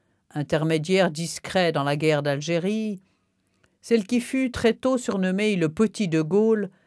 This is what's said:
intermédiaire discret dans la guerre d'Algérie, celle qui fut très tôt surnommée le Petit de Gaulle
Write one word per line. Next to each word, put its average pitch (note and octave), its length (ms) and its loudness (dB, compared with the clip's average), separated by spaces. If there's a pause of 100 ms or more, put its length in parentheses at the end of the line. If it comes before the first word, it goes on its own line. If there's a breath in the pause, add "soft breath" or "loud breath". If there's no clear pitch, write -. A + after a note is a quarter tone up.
(340)
intermédiaire D#3+ 760 0
discret E3+ 580 -2
dans D3 140 -2
la C#3+ 120 0
guerre D3+ 280 0
d'Algérie, E3+ 760 -2 (840)
celle A3+ 220 2
qui A#3+ 160 0
fut C4 300 -2
très A3+ 240 0
tôt C4 240 0
surnommée G3 560 0
le E3 140 2
Petit G3+ 400 0
de D#3 140 2
Gaulle G3+ 480 2 (160)